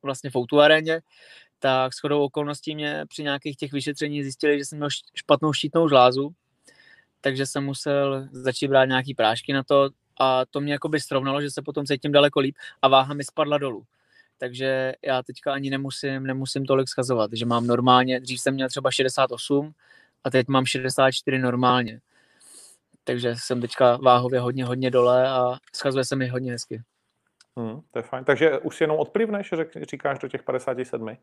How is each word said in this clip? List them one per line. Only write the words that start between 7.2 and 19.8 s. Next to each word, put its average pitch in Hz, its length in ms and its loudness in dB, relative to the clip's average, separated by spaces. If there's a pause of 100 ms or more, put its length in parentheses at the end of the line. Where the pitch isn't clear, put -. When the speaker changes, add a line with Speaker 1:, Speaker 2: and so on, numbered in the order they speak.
Speaker 1:
takže 135 260 -2
jsem 139 180 -6
musel 139 680 -4
začít 131 360 -4
brát 135 160 6
nějaký 131 300 -2
prášky 113 380 0
na 135 100 0
to 139 280 4 (300)
a 131 300 2
to 143 100 -6
mě 147 120 -4
jakoby 151 280 -2
srovnalo, 139 420 -2
že 143 80 -6
se 139 120 -10
potom 143 240 -8
cítím 143 260 -2
daleko 143 280 6
líp 135 160 -2 (260)
a 135 60 6
váha 135 260 6
mi 143 100 -8
spadla 147 340 -2
dolů. 127 260 -6 (540)
Takže 131 540 -4 (100)
já 131 200 -2
teďka 135 300 -8
ani 139 180 -4
nemusím, 135 520 -6
nemusím 135 440 -6
tolik 135 220 2
schazovat, 120 440 0
že 113 140 -4
mám 117 200 0
normálně, 127 540 4
dřív 127 200 -10
jsem 139 140 -2
měl 131 140 -4
třeba 131 220 -4
šedesát 131 420 0
osm 143 400 -2 (520)